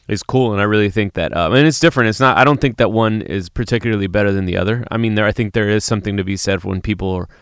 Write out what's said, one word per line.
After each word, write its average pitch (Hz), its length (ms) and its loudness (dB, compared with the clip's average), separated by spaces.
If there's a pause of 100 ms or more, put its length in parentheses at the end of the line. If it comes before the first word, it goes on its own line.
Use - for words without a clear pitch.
is 104 140 -4
cool, 127 300 0
and 101 80 0
I 101 40 2
really 104 240 2
think 101 260 -2
that, 82 220 -4
um, 85 160 0
and 139 140 6
it's 156 140 2
different. 123 280 4
It's 107 120 -2
not, 131 180 4
I 127 60 6
don't 143 160 4
think 131 160 0
that 107 160 2
one 110 300 0
is 90 260 -6
particularly 110 580 -2
better 101 240 0
than 98 140 0
the 90 120 -2
other. 107 320 -2
I 113 100 -4
mean, 113 180 0
there, 107 100 2
I 107 60 2
think 107 200 -4
there 104 160 0
is 107 160 0
something 101 320 -2
to 98 60 -2
be 98 140 -4
said 98 260 -2
for 98 60 -8
when 95 120 -4
people 98 320 -4
are, 90 160 -6 (140)